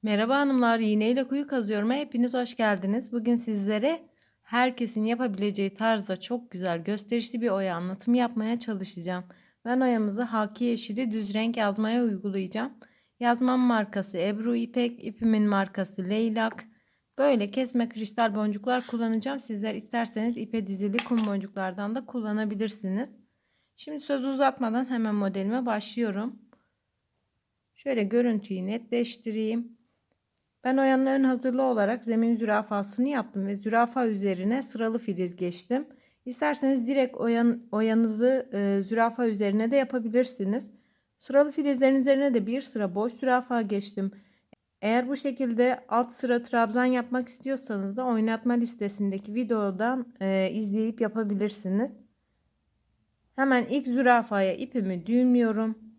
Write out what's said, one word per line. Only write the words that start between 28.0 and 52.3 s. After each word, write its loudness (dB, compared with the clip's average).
görüntüyü 0
netleştireyim. -4
Ben 2
oyanın 4
ön 4
hazırlığı 2
olarak 2
zemin 2
zürafasını 0
yaptım -4
ve -4
zürafa 2
üzerine 0
sıralı -4
filiz -4
geçtim. -4
İsterseniz 0
direkt 0
oyan-, 2
oyanızı, 2
e, 0
zürafa 0
üzerine 0
de 4
yapabilirsiniz. 0
Sıralı 4
filizlerin 4
üzerine 4
de 2
bir -2
sıra -4
boş -2
zürafa 0
geçtim. -4
Eğer 2
bu -2
şekilde 0
alt 0
sıra 0
trabzan 2
yapmak 0
istiyorsanız -6
da -4
oynatma 0
listesindeki -2
videodan, -2
e, 2
izleyip -2
yapabilirsiniz. 0